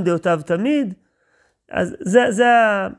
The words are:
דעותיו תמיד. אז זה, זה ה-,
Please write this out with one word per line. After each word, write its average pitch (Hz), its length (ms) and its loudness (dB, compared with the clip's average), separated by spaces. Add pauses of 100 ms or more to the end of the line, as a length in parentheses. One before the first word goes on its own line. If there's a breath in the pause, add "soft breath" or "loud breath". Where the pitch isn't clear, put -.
דעותיו 170 420 0
תמיד. 220 480 -2 (760)
אז - 300 -4
זה, 240 300 2
זה 233 180 0
ה-, 214 400 2 (100)